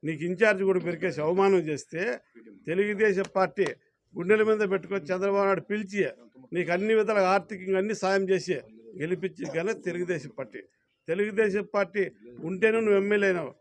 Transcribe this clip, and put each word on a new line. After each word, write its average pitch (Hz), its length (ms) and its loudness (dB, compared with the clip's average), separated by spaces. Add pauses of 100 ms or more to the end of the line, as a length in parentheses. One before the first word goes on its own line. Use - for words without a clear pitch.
నీకు 156 220 -6
ఇంచార్జ్ 190 400 2
కూడా 185 180 4
పెరికేసి 165 400 -4
అవమానం 190 420 4
చేస్తే, 156 340 -6 (680)
తెలుగుదేశం 196 580 0 (100)
పార్టీ 190 300 2 (520)
గుండెల 202 300 2
మీద 214 140 2 (100)
పెట్టుకొని 190 380 -4
చంద్రబాబు 196 380 0
నాయుడు 185 220 0
పిలిచి 202 300 -4 (540)
నీకు 170 220 -2
అన్ని 208 240 0
విధాలుగా 202 340 2
ఆర్థికంగా 190 480 -2
అన్ని 214 200 -2
సాయం 196 300 2
చేసి 175 240 -2 (460)
గెలిపించి 180 420 -6 (140)
ఘనత 196 200 -4 (100)
తెలుగుదేశం 170 500 -4
పార్టీ. 127 220 -12 (480)
తెలుగుదేశం 202 560 0 (120)
పార్టీ 202 260 0 (460)
ఉంటేనే 214 380 2
నువ్వు 202 160 4
ఎమ్మెల్యే 202 280 2
అయినావు. 165 300 -2